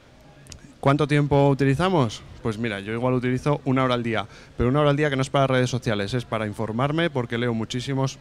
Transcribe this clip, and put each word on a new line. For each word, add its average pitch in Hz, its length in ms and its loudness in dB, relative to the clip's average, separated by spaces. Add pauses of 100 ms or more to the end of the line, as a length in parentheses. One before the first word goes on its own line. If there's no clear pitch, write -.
(800)
¿Cuánto 143 280 2
tiempo 143 420 4
utilizamos? 139 720 2 (200)
Pues 110 160 -4
mira, 110 220 -4
yo 101 140 -8
igual 127 220 0
utilizo 127 500 0
una 131 180 2
hora 123 120 2
al 120 80 -4
día, 107 240 -4 (280)
pero 120 140 0
una 143 100 2
hora 147 120 4
al 143 40 2
día 147 140 0
que 139 80 -2
no 131 60 0
es 131 60 -6
para 139 180 2
redes 127 220 2
sociales, 104 440 -4
es 123 100 -2
para 110 240 -4
informarme, 127 640 -2
porque 120 280 -4
leo 120 160 -2
muchísimos, 131 680 -4